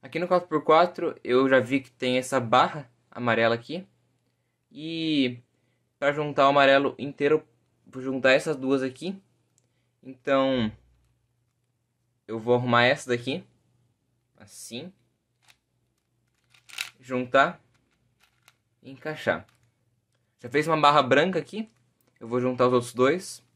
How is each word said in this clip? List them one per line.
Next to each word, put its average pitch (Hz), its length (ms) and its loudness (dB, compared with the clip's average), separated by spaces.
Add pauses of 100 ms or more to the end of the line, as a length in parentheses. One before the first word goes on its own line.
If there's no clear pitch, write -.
Aqui 160 100 -8
no 175 80 -4
quatro 180 220 0
por 151 160 -2
quatro 170 580 2
eu 127 280 2
já 131 100 6
vi 131 220 -2
que - 80 -20
tem 127 260 -4
essa 127 240 -2
barra 131 500 0 (200)
amarela 117 440 0
aqui. 143 320 -10 (840)
E 151 680 -4 (600)
pra 143 140 0
juntar 147 340 0
o - 20 6
amarelo 139 500 4
inteiro, 143 480 -2 (400)
vou 131 160 -16
juntar 131 300 0
essas 151 240 0
duas 131 260 -2
aqui. 156 400 -10 (800)
Então, 131 680 -2 (1500)
eu 113 140 -8
vou 120 140 2
arrumar 120 300 2
essa 127 260 0
daqui. 131 340 -4 (920)
Assim. 123 520 -18 (2000)
Juntar. 131 640 -2 (1200)
E 127 80 -20
encaixar. 131 560 -6 (920)
Já 123 80 -16
fez 147 180 -2
uma 156 140 0
barra 147 220 4
branca 147 360 2
aqui. 214 320 -10 (480)
Eu 117 80 -18
vou 120 140 -2
juntar 123 280 0
os 123 40 2
outros 120 220 0
dois. 139 500 -2 (120)